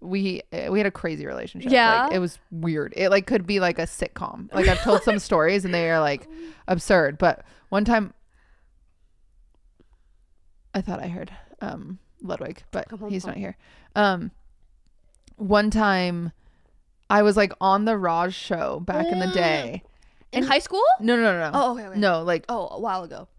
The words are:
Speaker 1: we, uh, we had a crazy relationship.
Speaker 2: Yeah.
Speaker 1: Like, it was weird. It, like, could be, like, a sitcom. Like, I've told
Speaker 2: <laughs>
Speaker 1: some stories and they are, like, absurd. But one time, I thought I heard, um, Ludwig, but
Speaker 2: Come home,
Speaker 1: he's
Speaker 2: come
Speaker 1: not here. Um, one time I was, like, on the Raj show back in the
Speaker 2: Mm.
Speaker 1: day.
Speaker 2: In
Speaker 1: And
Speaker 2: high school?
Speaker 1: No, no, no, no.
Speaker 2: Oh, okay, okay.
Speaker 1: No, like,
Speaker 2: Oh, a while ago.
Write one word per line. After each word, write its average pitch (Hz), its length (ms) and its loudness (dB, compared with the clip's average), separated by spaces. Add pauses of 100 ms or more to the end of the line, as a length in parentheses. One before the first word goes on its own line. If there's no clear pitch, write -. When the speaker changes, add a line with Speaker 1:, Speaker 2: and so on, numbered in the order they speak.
Speaker 1:
we, 190 400 -4 (100)
uh, 160 180 -6
we 190 80 2
had 208 80 4
a 196 40 -2
crazy 156 340 -8
relationship. - 480 -6
Speaker 2:
Yeah. 233 320 6
Speaker 1:
Like, 294 80 -2
it 185 60 0
was 180 200 -4 (120)
weird. 160 460 -4
It, 190 120 2
like, 196 180 4
could 196 200 0
be, 196 140 0
like, 175 180 0
a 165 80 -2
sitcom. - 680 -10
Like, - 160 4
I've 180 140 2
told 214 200 4
Speaker 2:
<laughs> - 20 -6
Speaker 1:
some 208 140 2
stories 185 460 2
and 180 80 -4
they 170 180 0
are, 165 100 2
like, 147 280 -2 (400)
absurd. 170 480 2
But - 280 0 (260)
one 208 160 0
time, 220 260 2 (2500)
I 196 60 -4
thought 185 220 -6
I 175 60 -8
heard, 180 220 -12 (300)
um, 196 380 -12 (240)
Ludwig, - 400 -10 (100)
but - 160 -6
Speaker 2:
Come 220 100 -14
home, 208 120 -10
Speaker 1:
he's 185 120 -6
Speaker 2:
come 180 100 -10
Speaker 1:
not - 60 -12
here. 196 180 -10 (380)
Um, 190 360 2 (1040)
one 208 340 2
time 180 640 0 (760)
I 208 140 6
was, 208 140 4
like, 202 240 4
on 196 240 4
the 220 120 2
Raj 180 380 0
show 147 460 -4
back 190 260 -2
in 349 140 0
the - 60 0
Speaker 2:
Mm. - 80 -2
Speaker 1:
day. 262 480 0 (500)
Speaker 2:
In 269 100 0
Speaker 1:
And 269 100 -2
Speaker 2:
high 285 60 6
school? 370 240 -2 (180)
Speaker 1:
No, 226 160 2
no, 233 60 2
no, 196 160 4
no. 156 160 -4
Speaker 2:
Oh, 254 200 2
okay, 226 120 -12
okay. 190 120 -8
Speaker 1:
No, 180 240 2
like, 170 260 0
Speaker 2:
Oh, 226 240 -4
a 107 80 -10
while 185 240 -6
ago. - 240 -16 (100)